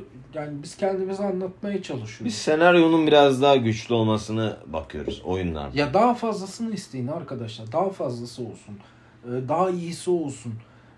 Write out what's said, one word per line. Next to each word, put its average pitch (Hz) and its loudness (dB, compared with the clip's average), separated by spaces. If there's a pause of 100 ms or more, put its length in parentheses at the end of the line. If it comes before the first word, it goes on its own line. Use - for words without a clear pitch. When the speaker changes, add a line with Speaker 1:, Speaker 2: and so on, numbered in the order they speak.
(340)
Speaker 1:
yani 147 -8
biz - -16
kendimize 190 -2
anlatmaya 190 -4
çalışıyoruz. 120 -10
Speaker 2:
Biz - -4
senaryonun 165 6
biraz 143 8
daha 143 8
güçlü 113 0
olmasını 110 0 (100)
bakıyoruz 76 -8
oyunlarda. 85 -2
Speaker 1:
Ya 139 0
daha 233 4
fazlasını 220 -4
isteyin 127 -8
arkadaşlar. 113 -10
Daha 185 0
fazlası 123 -8
olsun. 104 -12 (500)
Ee, 123 -12 (200)
daha 175 2
iyisi 175 -6
olsun. 143 -4 (440)